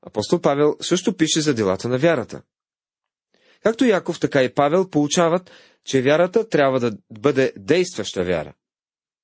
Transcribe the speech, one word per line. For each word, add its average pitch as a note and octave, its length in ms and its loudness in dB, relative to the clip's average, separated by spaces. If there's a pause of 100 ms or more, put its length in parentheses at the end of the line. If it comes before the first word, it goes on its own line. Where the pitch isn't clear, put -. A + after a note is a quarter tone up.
Апостол G#2+ 400 -4
Павел D3 400 2
също F3+ 360 -2
пише D#3 240 0
за D3 120 0
делата G#2 360 -2
на B2+ 80 -2
вярата. B2+ 440 -2 (1200)
Както A3+ 220 2
Яков, F3+ 340 0
така C#3 240 0
и B2 100 -2
Павел E3 360 0
получават, E3 640 0 (340)
че C3+ 160 0
вярата F3+ 480 2
трябва C3+ 300 2
да A#2 180 -2 (220)
бъде C3 380 0
действаща G#2 680 -2
вяра. D#2+ 300 -4 (720)